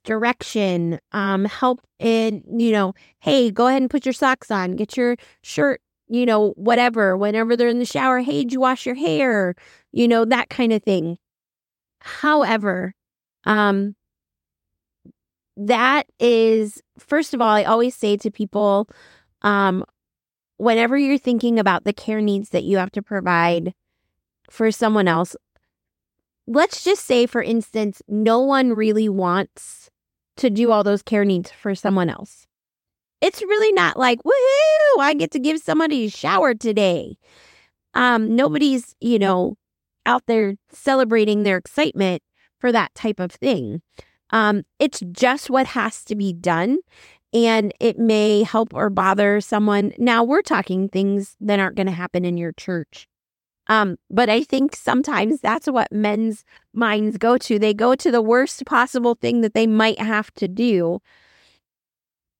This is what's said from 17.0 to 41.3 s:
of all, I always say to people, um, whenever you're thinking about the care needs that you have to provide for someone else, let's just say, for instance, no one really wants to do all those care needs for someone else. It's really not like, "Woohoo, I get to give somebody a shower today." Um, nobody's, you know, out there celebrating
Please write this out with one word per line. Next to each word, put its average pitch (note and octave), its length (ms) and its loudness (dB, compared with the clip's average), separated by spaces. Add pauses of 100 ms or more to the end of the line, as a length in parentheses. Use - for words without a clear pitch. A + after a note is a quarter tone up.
of B3 80 -4
all, A3+ 80 4
I G#3 140 4
always A#3 320 0
say G#3 220 0
to G#3+ 120 -6
people, G#3 580 0 (540)
um, G3 420 0 (720)
whenever A#3 400 2
you're C#4+ 200 2
thinking A#3+ 400 0
about G3 280 0
the G3+ 80 0
care G#3+ 280 -6
needs G3+ 280 -2
that - 160 -2
you G3 120 0
have F#3 140 -2
to G3+ 100 -8
provide F3 720 -2 (760)
for A3 220 -2
someone G#3+ 360 0
else, E3+ 280 0 (1120)
let's D4+ 380 0
just G4 220 0
say, B3 200 2
for A#3+ 160 -4
instance, G#3+ 640 -4
no G#3+ 320 2
one C4 340 2
really G#3+ 360 0
wants F#3+ 800 -4 (480)
to C4 120 0
do A3+ 220 2
all G#3 120 4
those G3+ 180 0
care G#3 240 0
needs F#3 240 0
for - 240 -8
someone F#3+ 360 0
else. - 360 -14 (760)
It's F#4+ 200 0
really G#4+ 300 2
not F4 260 0
like, B3 260 0
"Woohoo, C#5+ 760 4
I C#4+ 180 2
get D#4 140 -2
to C#4+ 80 -4
give D4+ 200 0
somebody D#4 460 0
a G#3 40 -4
shower D4+ 440 0
today." G#3 640 -2 (760)
Um, A#3 420 2
nobody's, C#4 640 0
you A#3 180 0
know, F#3+ 380 0 (500)
out B3 220 -2
there A3 300 0 (120)
celebrating A3 760 0